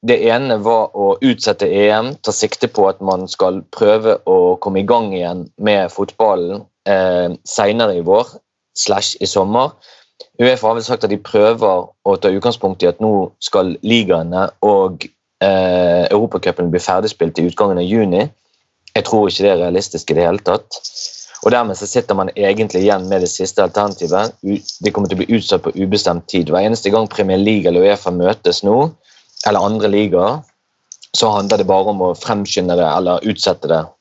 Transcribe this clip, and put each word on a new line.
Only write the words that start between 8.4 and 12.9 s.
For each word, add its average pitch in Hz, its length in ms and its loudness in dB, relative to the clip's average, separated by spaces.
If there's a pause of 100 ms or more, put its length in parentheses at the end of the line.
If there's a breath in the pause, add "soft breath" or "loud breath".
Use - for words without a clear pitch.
slash - 480 -2
i - 20 -4
sommer. 107 460 0 (680 loud breath)
uefa 120 300 2
har 113 80 2
vel 113 80 -6
sagt 117 240 -4
at - 20 0
de 101 80 -2
prøver 104 720 2
å - 320 -2
ta 101 100 2
utgangspunkt 98 540 -2
i 87 60 4